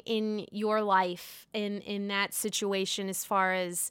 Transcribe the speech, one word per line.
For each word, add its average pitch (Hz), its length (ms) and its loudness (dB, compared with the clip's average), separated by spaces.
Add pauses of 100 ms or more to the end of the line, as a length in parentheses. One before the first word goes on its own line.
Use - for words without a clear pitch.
in 214 460 0
your 214 300 2
life 185 680 0
in, 208 280 -2
in 202 260 -4
that 202 260 0
situation 196 760 0
as 190 160 -4
far 190 280 4
as 180 380 -2